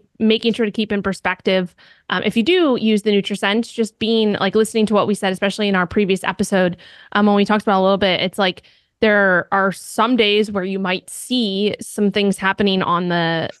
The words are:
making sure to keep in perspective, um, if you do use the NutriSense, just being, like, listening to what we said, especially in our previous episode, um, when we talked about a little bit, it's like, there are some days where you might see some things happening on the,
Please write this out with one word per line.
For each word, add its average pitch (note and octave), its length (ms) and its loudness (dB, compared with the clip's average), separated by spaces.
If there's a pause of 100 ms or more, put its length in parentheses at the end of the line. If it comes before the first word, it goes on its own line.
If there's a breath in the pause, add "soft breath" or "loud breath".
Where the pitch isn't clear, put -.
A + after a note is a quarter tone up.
(180)
making A3 340 0
sure A3+ 140 -2
to G3+ 60 -4
keep G#3+ 200 -4
in G3+ 100 -2
perspective, F#3 720 -2 (360 soft breath)
um, F3+ 120 -2
if G#3 140 -2
you A3+ 60 2
do D#4+ 360 2
use A3 240 0
the G#3+ 80 0
NutriSense, G3+ 600 -2
just - 260 -6
being, A3 360 0
like, F#3+ 200 -2
listening A3 320 2
to G#3+ 80 -2
what F#3 120 2
we G#3 80 0
said, F#3+ 180 -2
especially G3+ 360 -2
in G3 80 0
our F3+ 100 2
previous F#3+ 380 0
episode, F#3 520 0 (360 loud breath)
um, G#3 140 2
when G3+ 100 4
we G3+ 100 4
talked G#3+ 160 0
about G3 180 2
a - 40 2
little G3 140 2
bit, F#3+ 220 0
it's F#3 180 -4
like, F#3 240 -2 (380 soft breath)
there G3+ 500 2
are G3 220 2
some A3+ 420 -2
days G#3+ 380 2
where G3 100 -2
you F#3+ 160 -4
might F#3 320 -4
see G#3 680 -2
some G3+ 320 -2
things G3+ 260 0
happening F#3+ 440 0
on F3 260 -2
the, E3 420 -2 (100)